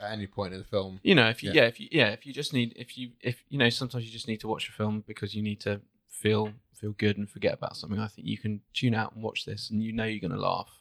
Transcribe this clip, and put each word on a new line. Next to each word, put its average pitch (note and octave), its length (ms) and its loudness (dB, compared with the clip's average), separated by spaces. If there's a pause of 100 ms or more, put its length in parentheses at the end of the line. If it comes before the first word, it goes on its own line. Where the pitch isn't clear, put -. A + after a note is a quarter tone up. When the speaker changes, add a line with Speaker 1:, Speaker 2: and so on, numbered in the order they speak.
Speaker 1:
at G#2+ 120 -6
any G2+ 160 -6
point F#2 260 -4
in F#2+ 60 -10
the - 40 -12
film. F#2+ 380 -2
Speaker 2:
You G3 140 6
know, A2+ 120 8
if A#2 140 -2
you, G2+ 100 -4
Speaker 1:
Yeah. D3+ 100 8
Speaker 2:
yeah, A#2 40 8
if - 140 -2
you, - 100 -14
yeah, C3 200 6
if - 140 -6
you C#3 80 -12
just C#3+ 220 -6
need, A#2+ 220 2
if - 200 -14
you, B2 140 -8 (100)
if, - 300 -4
you C#3+ 80 -2
know, A#2+ 100 6
sometimes A#2+ 380 -2
you A2+ 60 -14
just A2+ 160 -12
need A2 120 -4
to A2 80 -6
watch - 200 -2
a - 40 -18
film G#2+ 340 0
because G#2+ 280 -8
you G#2+ 80 -2
need G#2 200 -4
to G2+ 180 -2 (280)
feel, G#2+ 440 2 (200)
feel G#2+ 200 -6
good G#2 260 2
and G#2 100 -4
forget G#2 260 0
about - 220 -6
something. G2+ 220 -4
I A2 80 0
think - 220 -12
you G#2+ 100 -2
can G#2+ 220 -4 (120)
tune A#2+ 220 2
out A2 200 0
and A2 80 -12
watch - 220 -4
this, G#2 260 -8
and G#2+ 120 2
you A2 100 -2
know A2+ 120 0
you're A2 220 -2
gonna F#2 140 -2
laugh. F#2 300 0 (100)